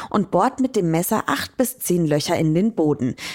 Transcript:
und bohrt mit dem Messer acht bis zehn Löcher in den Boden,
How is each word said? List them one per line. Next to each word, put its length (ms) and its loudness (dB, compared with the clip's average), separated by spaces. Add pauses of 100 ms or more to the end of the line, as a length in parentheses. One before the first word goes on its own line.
(100)
und 220 -2
bohrt 260 2
mit 160 -2
dem 160 2
Messer 380 0
acht 280 -4
bis 220 -2
zehn 260 0
Löcher 320 0
in 160 2
den 220 2
Boden, 400 0 (200)